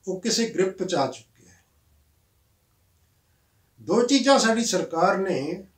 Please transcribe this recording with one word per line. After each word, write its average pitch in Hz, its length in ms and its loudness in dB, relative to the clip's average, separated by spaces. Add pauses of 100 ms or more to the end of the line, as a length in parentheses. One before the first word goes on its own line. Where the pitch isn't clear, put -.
ਉਹ 185 140 -8
ਕਿਸੇ 226 280 -2
ਗ੍ਰਿਪ 185 340 -2
'ਚ - 120 -4
ਆ 170 160 -2
ਚੁੱਕਿਆ - 400 -20
ਹੈ। - 140 -20 (2250)
ਦੋ 214 260 2
ਚੀਜ਼ਾਂ 269 320 4
ਸਾਡੀ 226 260 0
ਸਰਕਾਰ 180 520 0
ਨੇ 175 500 -4 (100)